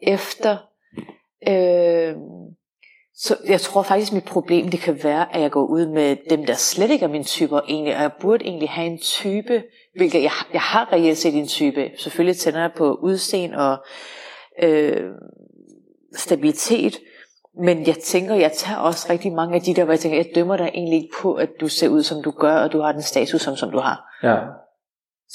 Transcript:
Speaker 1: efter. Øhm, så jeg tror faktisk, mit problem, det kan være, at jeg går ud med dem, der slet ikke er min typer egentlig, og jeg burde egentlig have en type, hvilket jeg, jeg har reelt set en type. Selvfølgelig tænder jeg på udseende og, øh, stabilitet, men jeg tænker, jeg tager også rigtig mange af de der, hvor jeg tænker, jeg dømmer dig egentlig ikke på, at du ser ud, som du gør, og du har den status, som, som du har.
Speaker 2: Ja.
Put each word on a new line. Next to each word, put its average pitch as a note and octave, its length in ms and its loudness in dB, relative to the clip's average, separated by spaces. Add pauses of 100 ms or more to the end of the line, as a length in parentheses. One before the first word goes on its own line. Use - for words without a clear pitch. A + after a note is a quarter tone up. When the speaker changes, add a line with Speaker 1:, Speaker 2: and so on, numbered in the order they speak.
Speaker 1:
efter. G3 540 0 (920)
Øhm, E3+ 1040 0 (600)
så - 220 -2 (120)
jeg F#3+ 120 4
tror - 220 0
faktisk, G3+ 300 0
mit F#3+ 120 0
problem, F3 440 0
det F3 120 -4
kan D3+ 240 -2
være, D3+ 300 0
at F3 60 0
jeg D3+ 100 2
går C#3 160 2
ud E3 200 0
med D3+ 300 2 (140)
dem, D3+ 160 0
der A#2+ 80 2
slet - 360 0
ikke C#4+ 140 2
er E3 40 2
min D3 160 -4
typer D3 440 0
egentlig, D3+ 280 -2
og C#3+ 60 0
jeg D3 180 0
burde A3 240 2
egentlig D#3 260 -4
have E3 160 -4
en E3+ 120 -6
type, G#3 640 -2 (340)
hvilket E3+ 260 4
jeg, D3 80 2 (220)
jeg E3+ 80 -2
har A3+ 320 0
reelt E3 260 4
set D#3+ 160 0
en D3 120 -2
type. C#3 520 -2
Selvfølgelig F3 380 0
tænder D#3+ 240 -2
jeg E3+ 160 -2
på D3+ 180 2
udseende F#3 640 -2
og, C3+ 260 0 (760)
øh, D3+ 480 2 (1040)
stabilitet, D#3 800 0 (680)
men E3 220 2
jeg E3 100 4
tænker, F#3+ 380 -2
jeg D#3+ 180 4
tager G3+ 260 -6
også E3+ 340 -2
rigtig F3 200 -2
mange E3 220 -2
af F3 80 2
de F3+ 120 0
der, - 100 4
hvor D#3+ 80 2
jeg D#3+ 80 4
tænker, D#3 180 0
jeg E3 160 0
dømmer F3 220 2
dig F3 180 -2
egentlig E3 280 0
ikke - 200 -14
på, F#3+ 120 0
at D3+ 160 -2 (100)
du D#3 80 -2
ser D3 200 2
ud, D3 140 4
som D3+ 200 -6
du D3 80 -4
gør, D3+ 260 2
og D3 160 2
du D#3 80 2
har D3+ 120 0
den D3 100 -6
status, D3 400 0
som, C3+ 140 -6
som A2 140 -6
du G2+ 80 -2
har. C3 260 -2 (180)
Speaker 2:
Ja. A2+ 140 4 (1000)